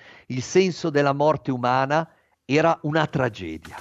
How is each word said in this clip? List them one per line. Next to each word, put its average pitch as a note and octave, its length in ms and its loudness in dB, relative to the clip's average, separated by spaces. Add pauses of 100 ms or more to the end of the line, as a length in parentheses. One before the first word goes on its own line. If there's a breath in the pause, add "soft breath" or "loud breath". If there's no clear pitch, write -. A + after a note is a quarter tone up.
(260 loud breath)
il B2+ 160 -6
senso F3+ 480 2
della C#3+ 220 2
morte D3 380 0
umana C3 580 0 (360 soft breath)
era D#3 380 2
una D3+ 240 0
tragedia, G2 760 -6